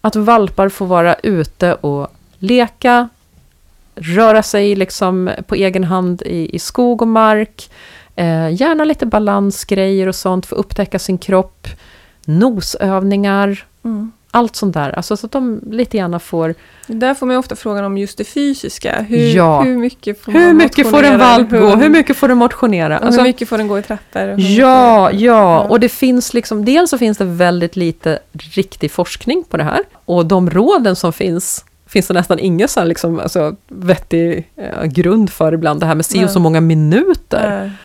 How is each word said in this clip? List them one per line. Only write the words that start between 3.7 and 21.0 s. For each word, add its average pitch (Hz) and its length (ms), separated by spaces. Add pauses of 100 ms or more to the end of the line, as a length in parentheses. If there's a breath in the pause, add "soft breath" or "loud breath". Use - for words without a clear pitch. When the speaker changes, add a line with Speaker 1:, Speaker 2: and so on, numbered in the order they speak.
Speaker 1:
röra 214 480
sig 202 340
liksom 185 540 (160)
på 208 80
egen 190 300
hand 180 380
i, 170 340
i - 20
skog 240 440
och 226 60
mark. 220 640 (460 loud breath)
Eh, 165 340 (100)
gärna 311 240
lite 302 220
balansgrejer 202 1000
och 185 80
sånt, 185 320
få - 80
upptäcka - 440
sin 185 200
kropp, - 500 (560 soft breath)
nosövningar, 196 1400 (200)
Speaker 2:
Mm. 220 280 (180)
Speaker 1:
allt 233 260
sånt 190 180
där. 143 220
Alltså 196 200
så 226 100
att - 60
de 247 280 (100)
lite 226 260
gärna 170 220
får 165 360 (320 soft breath)
Speaker 2:
Där 240 280
får 269 120
man 254 80
ju 254 40
ofta 254 180
frågan 202 280
om 196 140
just 196 200
det - 60
fysiska. - 840
Hur, 233 280
Speaker 1:
Ja. 165 260
Speaker 2:
hur 254 160
mycket 233 460
får 208 80
Speaker 1:
Hur 339 140
Speaker 2:
man 339 100
Speaker 1:
mycket 277 340
får 294 120